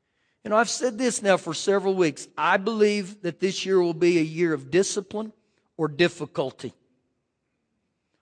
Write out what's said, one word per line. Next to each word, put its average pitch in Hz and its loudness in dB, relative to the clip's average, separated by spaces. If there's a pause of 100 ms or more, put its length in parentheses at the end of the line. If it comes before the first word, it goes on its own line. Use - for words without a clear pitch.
(440)
You 208 -6
know, 214 4
I've 226 4
said 254 -2
this 247 0
now 196 4
for 170 -4
several 196 0
weeks. 170 0
I 165 2
believe 208 0
that 170 -8
this 185 -2
year 190 4
will 170 0
be 170 4
a 165 4
year 160 0
of 135 -6
discipline 202 -2 (420)
or 156 -2
difficulty. 139 -2 (1500)